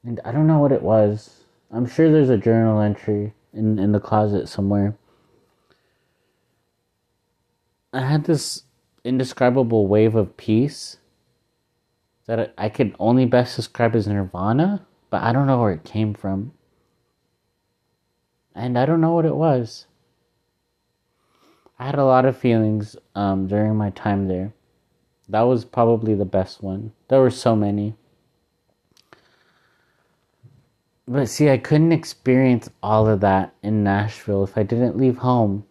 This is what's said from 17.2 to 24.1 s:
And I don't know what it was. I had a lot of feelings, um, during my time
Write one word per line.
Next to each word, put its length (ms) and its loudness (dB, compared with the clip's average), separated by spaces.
And 200 -4
I 100 2
don't 140 2
know 120 2
what 120 2
it 100 0
was. 500 -2
I 80 -14
had 140 -4
a 40 2
lot 220 4
of 100 2
feelings, 600 0
um, 340 -2
during 280 0
my 160 -2
time 360 -2